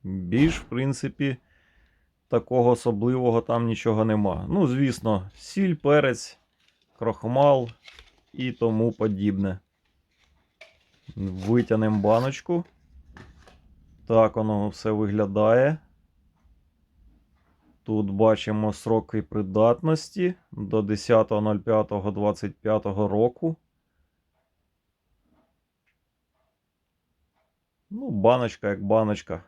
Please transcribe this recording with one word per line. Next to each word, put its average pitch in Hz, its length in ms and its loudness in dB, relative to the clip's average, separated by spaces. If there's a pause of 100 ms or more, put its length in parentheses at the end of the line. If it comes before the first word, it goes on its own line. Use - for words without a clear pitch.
Більш, 95 580 0
в - 40 -18
принципі, 135 720 -4 (920)
такого 120 420 2
особливого 120 680 0
там 117 260 -2
нічого 110 380 0
нема. 101 440 -2
Ну, 185 180 2
звісно, 117 720 -2
сіль, 190 380 -2
перець, 143 640 0 (600)
крохмал 123 680 0 (640)
і 127 200 -6
тому 113 400 0
подібне. 98 680 -2 (1600)
Витягнемо 107 840 0
баночку. 127 680 0 (1400)
Так 113 300 4
воно 107 320 0
все 110 220 -6
виглядає. 107 880 2 (2000)
Тут 107 280 -2
бачимо 107 600 2
сроки 110 500 -2
придатності 120 1120 0 (180)
до 107 300 -2
десятого 107 580 2
нуль 107 180 -2
п'ятого 104 520 -2
двадцять 101 460 -4
п'ятого 104 520 -2
року. 123 480 -2 (4000)
Ну, 240 200 -10
баночка 113 580 0
як 98 160 -6
баночка. 104 640 -2